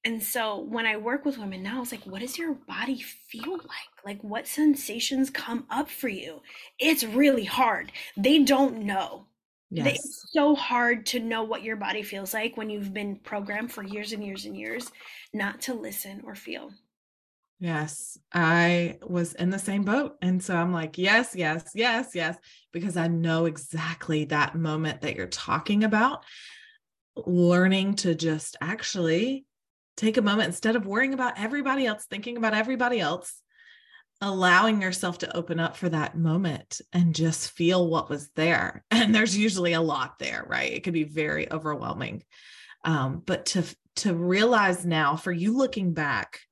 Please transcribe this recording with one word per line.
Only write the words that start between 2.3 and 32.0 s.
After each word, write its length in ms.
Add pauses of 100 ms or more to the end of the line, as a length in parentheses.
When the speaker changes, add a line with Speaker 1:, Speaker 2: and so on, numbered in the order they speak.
Speaker 1:
your 180
body 460
feel 580
like? 460
Like, 200
what 240
sensations 840
come 400
up 180
for 200
you?" 340 (380)
It's 240
really 400
hard. 480 (240)
They 240
don't 420
know. 440 (440)
They, 140
Speaker 2:
Yes. 100
Speaker 1:
it's 380
so 220
hard 520
to 140
know 240
what 180
your 140
body 260
feels 320
like 240
when 100
you've 240
been 240
programmed 560
for 100
years 300
and 100
years 220
and 100
years 360 (420)
not 300
to 100
listen 540
or 80
feel. 360 (880)
Speaker 2:
Yes, 600 (160)
I 680
was 320
in 140
the 100
same 260
boat. 360
And 220
so 140
I'm 160
like, 260
"Yes, 380
yes, 380
yes, 400
yes," 220 (360)
because 240
I 100
know 400
exactly 800
that 300
moment 460
that 120
you're 140
talking 560
about, 400 (920)
learning 800
to 180
just 460
actually 840 (500)
take 200
a 60
moment 260
instead 280
of 100
worrying 280
about 240
everybody 480
else, 200